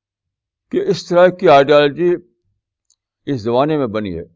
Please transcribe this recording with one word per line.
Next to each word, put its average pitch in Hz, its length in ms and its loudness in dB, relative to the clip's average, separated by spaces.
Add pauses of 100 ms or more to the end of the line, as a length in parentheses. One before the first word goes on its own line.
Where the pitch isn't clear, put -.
(720)
کہ - 200 -4
اس - 180 -8
طرح 180 200 4
کی 180 200 -2
آئیڈیالوجی 147 680 2 (1120)
اس 135 140 -6
زمانے 131 380 -2
میں 135 80 -4
بنی 101 320 -8
ہے، 85 60 -12 (120)